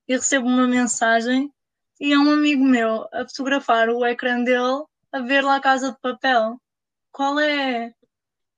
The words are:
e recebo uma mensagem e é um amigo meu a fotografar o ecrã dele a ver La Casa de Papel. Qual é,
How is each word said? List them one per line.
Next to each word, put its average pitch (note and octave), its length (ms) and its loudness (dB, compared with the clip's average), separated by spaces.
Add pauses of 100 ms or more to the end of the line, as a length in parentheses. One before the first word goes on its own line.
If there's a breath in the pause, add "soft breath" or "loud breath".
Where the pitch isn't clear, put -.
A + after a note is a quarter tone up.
e B3+ 80 -2
recebo B3+ 320 -2
uma B3 220 2
mensagem B3 840 0 (480)
e C#4+ 140 -2
é C#4+ 60 4
um D4 120 4
amigo D4 320 2
meu A3+ 500 2
a B3 140 -6
fotografar B3+ 640 0
o A#3+ 160 0
ecrã A#3+ 380 -2
dele B3+ 420 0 (260)
a C4+ 120 -8
ver C4+ 200 0
La C#4 180 2
Casa C4+ 320 0
de - 80 -20
Papel. B3 600 -2 (500)
Qual C#4 300 -2
é, C4+ 540 -2 (640)